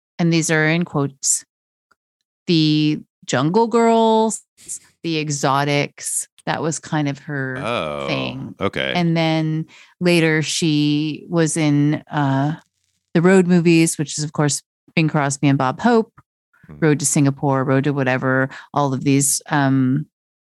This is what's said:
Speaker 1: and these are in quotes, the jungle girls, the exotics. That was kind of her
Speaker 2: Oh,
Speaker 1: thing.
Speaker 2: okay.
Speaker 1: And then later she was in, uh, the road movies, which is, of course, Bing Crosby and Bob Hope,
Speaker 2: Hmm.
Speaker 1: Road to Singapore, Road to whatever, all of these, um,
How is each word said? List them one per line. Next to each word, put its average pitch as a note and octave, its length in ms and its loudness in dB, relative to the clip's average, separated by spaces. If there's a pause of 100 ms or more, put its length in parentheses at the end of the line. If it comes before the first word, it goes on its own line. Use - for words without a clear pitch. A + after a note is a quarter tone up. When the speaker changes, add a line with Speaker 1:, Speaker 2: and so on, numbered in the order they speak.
(200)
Speaker 1:
and E3+ 120 2
these E3 200 0
are D#3 160 2
in E3+ 180 0
quotes, - 580 -4 (1040)
the D3+ 520 2 (260)
jungle F3 420 0
girls, A3+ 720 2 (640)
the D#3+ 160 -2
exotics. C#3+ 1080 -2 (180)
That - 180 -2
was D#3 160 -4
kind D3+ 280 -2
of C#3 120 -6
her C3+ 400 -8
Speaker 2:
Oh, E2 480 -4
Speaker 1:
thing. C2 520 -8
Speaker 2:
okay. D#2+ 360 -4
Speaker 1:
And E3+ 200 0
then D#3+ 520 -2 (320)
later E3 420 2
she D3 880 -2
was E3 260 0
in, D3 540 2
uh, C#3+ 460 -2 (580)
the E3+ 80 2
road F#3 260 6
movies, E3 500 4
which D#3 200 -6
is, D3+ 60 -6
of D3+ 100 -8
course, D3 300 -2 (320)
Bing D#3+ 120 2
Crosby C#3+ 400 0
and C#3 100 4
Bob C3 220 -2
Hope, A3+ 320 2 (560)
Speaker 2:
Hmm. D2+ 120 -20
Speaker 1:
Road D3+ 200 2
to C#3+ 60 -4
Singapore, C#3 580 0
Road C3+ 200 2
to D3 100 0
whatever, C3 560 0 (240)
all C#3+ 200 0
of B2+ 100 -6
these, C#3 460 0
um, C3+ 580 0 (340)